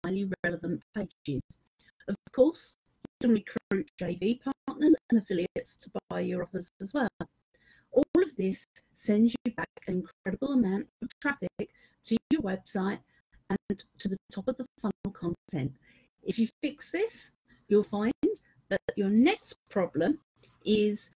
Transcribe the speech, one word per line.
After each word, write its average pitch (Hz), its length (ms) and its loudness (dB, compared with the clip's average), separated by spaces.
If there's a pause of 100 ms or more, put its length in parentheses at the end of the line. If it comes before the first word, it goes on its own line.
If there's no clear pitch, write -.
highly 190 260 -2 (140)
relevant 175 380 -2 (140)
pages. 165 460 -4 (640)
Of 196 80 -4 (160)
course, - 460 0 (260)
you - 240 -4
can 233 60 4
recruit - 680 -4
J 175 200 -4
V 233 240 -2
partners 294 520 2 (160)
and 226 100 4
affiliates - 560 -4
to - 140 -18 (180)
buy 180 120 -4
your 180 220 -4
offers 180 280 -8 (100)
as 196 120 -10
well. 254 160 2 (800)
All 254 120 6 (140)
of 349 180 2
this 190 300 -2 (280)
sends 220 420 4 (100)
you 240 80 0
back - 160 -6 (180)
an 180 140 -2
incredible - 520 -6
amount 202 340 2 (160)
of 240 60 -10 (100)
traffic - 500 -6 (360)
to 226 120 0 (140)
your 311 100 2
website 190 580 -2 (500)
and - 340 -4 (140)
to - 100 -6
the 190 100 -4 (140)
top 190 160 -6
of 254 100 -4
the 247 80 -8 (160)
funnel 202 320 -4
content. 143 600 -6 (500)
If 190 160 -4
you 226 80 4 (160)
fix - 260 -6
this, - 440 -6 (340)
you'll 208 160 6
find 214 300 -2 (560)
that 247 100 0 (160)
your 196 140 0
next 262 480 4 (120)
problem 185 500 0 (440)
is 208 520 2